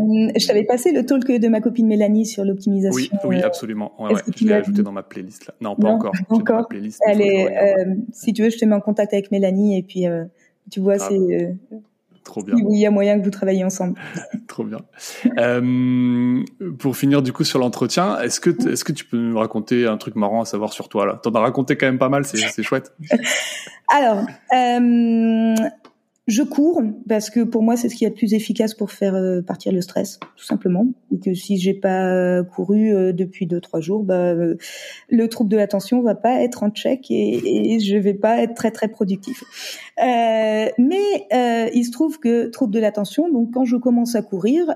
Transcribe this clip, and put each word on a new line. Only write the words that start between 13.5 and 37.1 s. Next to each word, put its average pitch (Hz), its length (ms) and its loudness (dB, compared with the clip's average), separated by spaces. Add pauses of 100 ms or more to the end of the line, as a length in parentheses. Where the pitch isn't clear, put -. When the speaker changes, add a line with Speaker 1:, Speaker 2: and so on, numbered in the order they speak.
Speaker 1:
ensemble. 185 340 -4 (240)
Speaker 2:
<laughs> - 240 -10
Trop - 160 -8
bien. 110 160 -8 (580)
Euh, 123 1040 2 (380)
pour 131 180 -2
finir, 143 240 4
du 127 120 -4
coup, 160 100 -4
sur - 160 0
l'entretien, 127 600 0
est-ce 120 180 -4
que 175 100 2
t-, - 200 0
Speaker 1:
Mm. - 40 0
Speaker 2:
est-ce 120 100 -4
que 156 100 -4
tu - 120 -10
peux 120 120 -4
nous 117 200 0
raconter 113 480 0
un 107 120 0
truc 107 180 -12
marrant 107 260 0
à 107 40 -6
savoir 107 280 -4
sur - 160 -10
toi, 101 160 0
là ? - 160 -2
T'en 117 100 0
as 113 100 2
raconté 131 340 0
quand 143 100 2
même 127 140 0
pas 131 100 2
mal, 139 160 0
c'est, - 120 -6
c'est - 260 -4
chouette. - 360 -4
Speaker 1:
<laughs> - 920 -4
Alors, 233 320 2 (300)
euh, 233 1000 4 (720)
je 226 140 2
cours 294 400 2 (260)
parce 214 220 0
que 240 120 0
pour 233 200 0
moi, 233 160 4
c'est 240 100 -2
ce 226 80 -4
qui - 80 -2
est 214 60 2
le - 60 -4
plus 208 180 0
efficace 220 400 0
pour 202 180 -6
faire, 196 220 -2
euh, 185 300 0
partir 190 280 -6
le 185 100 0
stress, - 380 -6 (160)
tout - 80 -20
simplement. 190 440 0 (260)
Et 180 60 -2
que 185 160 -2
si 196 240 -4
j'ai 190 160 0
pas, 190 360 0
euh, 180 320 2
couru, 202 520 0
euh, 185 180 2
depuis 190 320 -4
deux, 175 160 -2
trois - 180 -8
jours, 190 240 -4
bah, 185 120 0 (180)
euh, 170 220 0 (540)
le 226 200 2
trouble 220 220 -2
de 220 60 4
l'attention 202 440 0
va 214 140 2
pas 247 260 0
être 247 220 -2
en 214 80 0
check - 400 -4